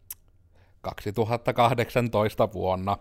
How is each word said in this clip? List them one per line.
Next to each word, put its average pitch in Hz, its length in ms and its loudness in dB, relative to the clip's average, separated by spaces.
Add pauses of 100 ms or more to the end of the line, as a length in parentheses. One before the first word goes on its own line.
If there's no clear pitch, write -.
(800)
kaksituhattakahdeksantoista 117 1700 0
vuonna 92 480 -2